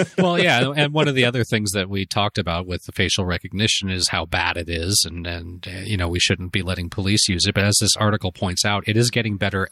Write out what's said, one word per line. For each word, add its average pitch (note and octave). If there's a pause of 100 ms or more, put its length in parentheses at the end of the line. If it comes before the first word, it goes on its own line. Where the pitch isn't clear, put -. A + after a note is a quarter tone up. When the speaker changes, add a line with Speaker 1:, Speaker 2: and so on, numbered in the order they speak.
(180)
Speaker 1:
<laughs> -
Speaker 2:
Well, F3
yeah, C#3
and D3
one D3+
of C#3
the B2+
other A#2+
things G#2+
that G2
we F#2+
talked G#2
about F2+
with F2+
the -
facial F#2+
recognition F#2+
is F#2
how F2
bad E2+
it E2
is, E2+
and, F2
and, F2
uh, F#2
you G#2
know, F2+
we F2
shouldn't F2+
be G2
letting F2
police G2
use F2
it. G2+
But F#2+
as G2+
this G2+
article G2+
points G#2+
out, G#2
it G#2+
is A#2+
getting A2
better F#2+